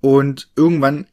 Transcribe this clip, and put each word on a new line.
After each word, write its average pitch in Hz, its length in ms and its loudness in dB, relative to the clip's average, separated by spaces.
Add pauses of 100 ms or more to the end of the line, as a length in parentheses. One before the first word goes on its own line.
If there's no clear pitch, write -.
und 139 560 0
irgendwann 147 560 0